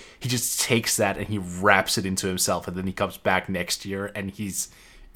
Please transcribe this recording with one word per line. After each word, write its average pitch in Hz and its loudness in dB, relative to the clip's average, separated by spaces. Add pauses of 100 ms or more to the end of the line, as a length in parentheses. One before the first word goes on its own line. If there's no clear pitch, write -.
(200)
he 123 -4
just - -2
takes - 2
that 101 2
and 98 -4
he 104 -2
wraps 95 4
it 95 0
into 95 0
himself, 92 0
and 87 -6
then 92 -4
he 90 -4
comes 95 -2
back 95 2
next 90 -4
year 98 -4
and 98 -4
he's 98 -6 (480)